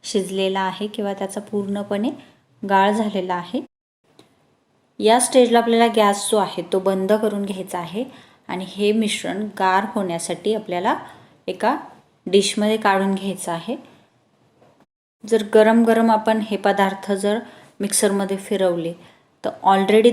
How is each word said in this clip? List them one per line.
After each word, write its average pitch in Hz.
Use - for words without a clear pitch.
शिजलेला 190
आहे 190
किंवा 202
त्याचा 196
पूर्णपणे 202
गाळ 196
झालेला 202
आहे. 175
या 220
स्टेजला 247
आपल्याला 233
गॅस 208
जो 220
आहे, 185
तो 190
बंद 190
करून 208
घ्यायचा 190
आहे 180
आणि 185
हे 202
मिश्रण 208
गार 190
होण्यासाठी 185
आपल्याला 208
एका 214
डिशमध्ये 208
काढून 196
घ्यायचं 190
आहे. 170
जर 214
गरम 220
गरम 226
आपण 220
हे 208
पदार्थ 196
जर 202
मिक्सरमध्ये 196
फिरवले 175
तर -
already 202